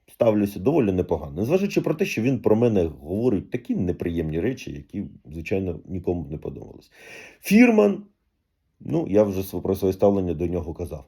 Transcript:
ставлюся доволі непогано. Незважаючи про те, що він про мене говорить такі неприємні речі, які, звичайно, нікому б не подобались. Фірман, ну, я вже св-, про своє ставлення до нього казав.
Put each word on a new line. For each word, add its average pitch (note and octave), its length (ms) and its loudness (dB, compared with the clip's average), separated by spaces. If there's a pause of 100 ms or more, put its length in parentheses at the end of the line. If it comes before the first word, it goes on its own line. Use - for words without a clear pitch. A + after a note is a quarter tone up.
ставлюся G#2 520 0
доволі A#2+ 320 2
непогано. D2+ 440 -2
Незважаючи E3 460 0
про D#3+ 120 0
те, F#3+ 120 -4
що F#3+ 160 -4
він B2 180 0
про G#2+ 160 4
мене A2 280 4
говорить F2+ 680 -2
такі - 240 -6
неприємні E2+ 640 -4
речі, A#2+ 320 -6
які, D2 320 -10 (280)
звичайно, F2 540 -4
нікому F2+ 380 -4
б C#2 80 -12
не D#2 60 -8
подобались. - 540 -14 (500)
Фірман, G#3 640 6 (760)
ну, D#3 300 -4
я G2+ 140 6
вже F#2+ 180 -2
св-, F2 200 -8
про F#2+ 140 0
своє F#2+ 180 0
ставлення G2 400 2
до E2 140 -2
нього E2 260 -4
казав. D#2 340 -10